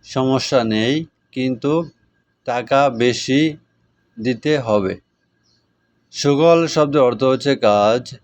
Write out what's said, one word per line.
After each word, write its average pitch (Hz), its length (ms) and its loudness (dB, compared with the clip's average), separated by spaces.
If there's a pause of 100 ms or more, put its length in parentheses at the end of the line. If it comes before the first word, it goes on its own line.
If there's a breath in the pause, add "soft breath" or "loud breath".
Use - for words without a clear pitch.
সমস্যা 131 600 0
নেই, 113 300 0 (380)
কিন্তু 131 400 -4 (760)
টাকা 123 340 0 (160)
বেশি 123 440 0 (760)
দিতে 120 420 -4
হবে। 104 360 -2 (1200)
শুগল 156 440 2 (100)
শব্দের 147 340 0
অর্থ 120 220 0
হচ্ছে 131 360 0
কাজ 107 420 2 (220)